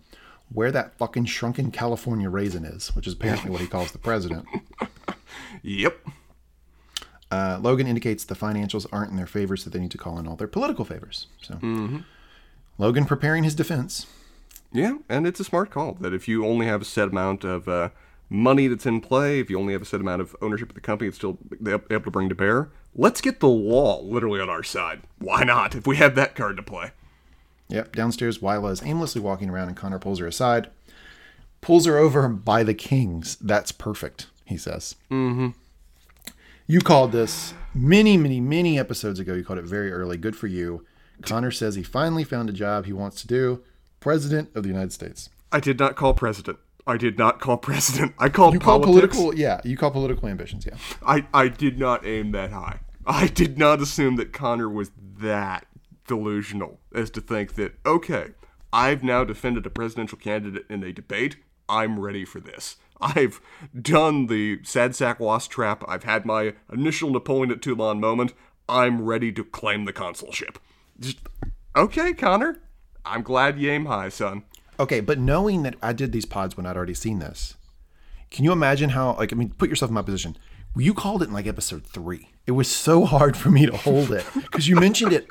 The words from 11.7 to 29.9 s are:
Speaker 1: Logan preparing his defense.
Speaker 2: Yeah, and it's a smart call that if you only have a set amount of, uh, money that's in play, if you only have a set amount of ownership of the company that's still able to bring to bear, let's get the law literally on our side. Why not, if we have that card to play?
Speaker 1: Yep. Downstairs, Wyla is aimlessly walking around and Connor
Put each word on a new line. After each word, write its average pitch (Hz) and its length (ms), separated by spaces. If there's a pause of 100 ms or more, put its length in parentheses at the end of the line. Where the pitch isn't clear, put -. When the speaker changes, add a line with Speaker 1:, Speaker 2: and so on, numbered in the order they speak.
Speaker 1:
Logan 123 280
preparing 147 380
his 156 120
defense. 156 500 (640)
Speaker 2:
Yeah, 214 260 (120)
and 143 160
it's 180 140
a 196 40
smart 190 280
call 143 300
that 92 120
if 92 140
you 110 180
only 113 200
have 107 160
a 104 40
set 104 220
amount 95 360
of, 90 240
uh, 87 220 (400)
money 131 380
that's 120 180
in 113 160
play, 143 380
if 110 100
you 95 100
only 98 140
have 95 80
a 101 40
set 101 160
amount 92 200
of 90 200
ownership 107 280
of - 60
the - 60
company 107 280
that's - 80
still 95 200 (280)
able 104 160 (220)
to 101 80
bring 95 180
to 92 60
bear, 113 340 (260)
let's 220 260
get - 180
the 151 80
law 113 540
literally 107 400
on 92 80
our 82 140
side. 85 380 (180)
Why 92 240
not, 120 320
if 123 120
we 135 100
have 143 180
that 135 200
card 101 220
to 101 60
play? 95 280 (800)
Speaker 1:
Yep. 110 260
Downstairs, 113 440
Wyla 101 320
is 92 120
aimlessly 151 380
walking 98 280
around 92 200
and 90 80
Connor 95 220